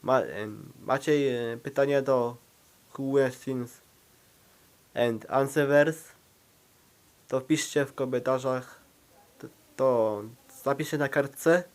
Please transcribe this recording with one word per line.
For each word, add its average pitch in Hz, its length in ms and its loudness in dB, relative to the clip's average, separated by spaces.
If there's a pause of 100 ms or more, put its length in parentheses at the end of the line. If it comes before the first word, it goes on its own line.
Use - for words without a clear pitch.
Ma-, 127 180 2
e, 90 280 -6 (340)
macie, 139 300 -2 (400)
e, 117 40 -8
pytania 139 460 0
do 123 340 0 (560)
questions 131 880 -2 (1120)
and 117 340 -2
answers, 143 840 2 (1160)
to 131 120 -2
piszcie 147 460 0
w 139 80 -18
komentarzach, 127 880 -2 (580)
to, - 100 -16 (280)
to 113 460 2 (420)
zapiszę 143 340 -2
na 143 100 0
kartce 165 560 2 (100)